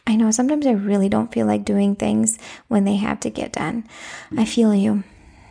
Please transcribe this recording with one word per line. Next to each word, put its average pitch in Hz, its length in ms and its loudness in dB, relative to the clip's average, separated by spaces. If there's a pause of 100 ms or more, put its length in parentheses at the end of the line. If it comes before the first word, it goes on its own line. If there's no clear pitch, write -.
I 220 100 2
know 220 160 4
sometimes 277 360 0
I 254 40 4
really 202 380 2
don't 220 220 0
feel 226 140 0
like 208 200 0
doing 202 300 2
things 214 420 0 (300)
when 208 160 2
they 202 140 0
have - 240 -2
to - 80 -4
get - 240 -10
done. - 320 -4 (520)
I 220 80 4
feel 220 300 2
you. 202 280 2 (480)